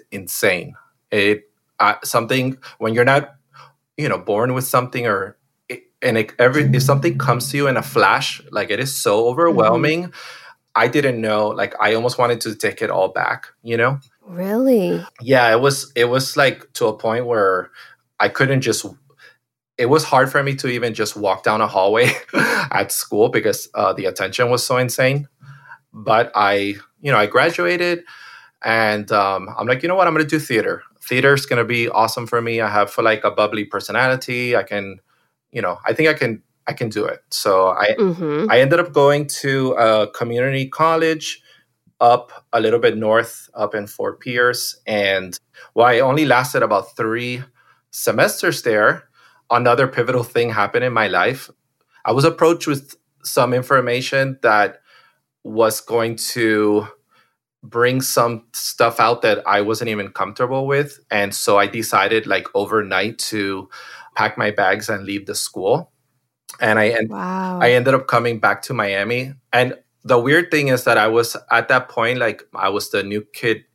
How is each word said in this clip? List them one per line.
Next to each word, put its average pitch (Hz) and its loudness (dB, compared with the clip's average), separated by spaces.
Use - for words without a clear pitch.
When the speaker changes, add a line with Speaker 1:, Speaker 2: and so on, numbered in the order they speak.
Speaker 1:
insane. 95 -4
It, 104 0
uh, 104 2
something, 127 -2
when 113 -2
you're 120 4
not, 139 2
you 120 -4
know, 95 -2
born 107 -2
with 127 -4
something 123 -2
or, 98 -4
it, 123 -14
and 117 0
it, 107 -2
every, 131 4
if 135 4
something 139 2
comes 123 -2
to 147 -4
you 143 2
in 127 0
a - -2
flash, 113 0
like, 101 -4
it 104 -2
is 135 -4
so 107 2
Speaker 2:
Mm-hmm. 117 2
Speaker 1:
overwhelming. 147 2
I 110 4
didn't 135 0
know, 107 0
like, 101 -4
I 107 2
almost 120 -2
wanted 120 2
to 110 -6
take 101 -4
it 104 -4
all 92 0
back, 92 -4
you 117 -4
know? 131 0
Speaker 2:
Really? 190 0
Speaker 1:
Yeah, 120 4
it 113 4
was, 139 -2
it 120 4
was, 131 -2
like, - 0
to 120 0
a 107 0
point 117 -2
where 98 0
I 104 2
couldn't 135 0
just, 113 -2
it 120 0
was 151 4
hard 131 2
for 143 0
me 139 -2
to 135 -6
even 120 -2
just 107 -4
walk 98 -2
down 107 2
a 104 2
hallway 104 2
<laughs> - -18
at - -2
school 113 0
because, 107 -2
uh, 95 0
the 95 -6
attention 98 -2
was 120 0
so 127 0
insane. 131 0
But 110 0
I, 101 0
you 143 -2
know, 107 4
I 104 4
graduated 175 0
and, 110 0
um, 98 0
I'm 110 -6
like, 131 -2
"You 165 -2
know 185 0
what? 185 4
I'm 165 2
gonna 156 2
do 151 -2
theater. 107 -2
Theater's 135 2
gonna 120 0
be 117 -2
awesome 113 0
for 117 -2
me. 117 -2
I 107 0
have, 104 0
like, 113 2
a 104 2
bubbly 104 0
personality. 123 -2
I 101 2
can, 98 -8
you 117 -8
know, 90 -4
I 117 0
think 156 2
I 151 2
can, 120 -4
I 143 -6
can 120 -6
do 104 -4
it." - -8
So 95 2
I, 104 0
Speaker 2:
Mm-hmm. 175 -2
Speaker 1:
I 123 6
ended 170 4
up 175 -2
going 147 4
to 135 0
a 107 4
community 131 -4
college 160 0
up 120 2
a 120 2
little 110 2
bit 113 2
north, 110 -2
up 107 -4
in 104 -6
Fort 101 -8
Pierce. 123 -2
And 98 -2
while 117 4
I 120 4
only 135 2
lasted 127 2
about 104 -2
three 120 -4
semesters 156 -2
there, 113 2
another 120 2
pivotal 123 -2
thing 120 -2
happened 110 0
in 123 -2
my 113 2
life. 95 0
I 107 0
was 135 2
approached 165 2
with 139 -6
some 123 0
information 131 0
that 104 2
was 110 0
going 113 -2
to 107 0
bring 120 0
some 120 0
stuff - -2
out 120 2
that 110 2
I 101 2
wasn't 110 -4
even 101 -6
comfortable 123 -6
with. 143 -4
And 101 -2
so 104 2
I 101 4
decided, 107 -2
like, 98 -2
overnight 101 -2
to 98 -6
pack 110 -2
my 107 -2
bags 101 -2
and 98 -6
leave 98 -8
the 104 -10
school. 110 -2
And 110 2
I 107 4
en- 113 -2
Speaker 2:
Wow. 185 -6
Speaker 1:
I 120 4
ended 123 4
up - -2
coming 117 0
back 101 0
to - -10
Miami. 110 -4
And - 2
the 127 2
weird 156 2
thing 147 0
is 127 0
that 117 4
I 107 4
was 113 0
at 117 2
that 127 2
point, 120 -2
like, 113 -2
I 95 -2
was 98 -4
the 101 0
new 101 -6
kid 117 -4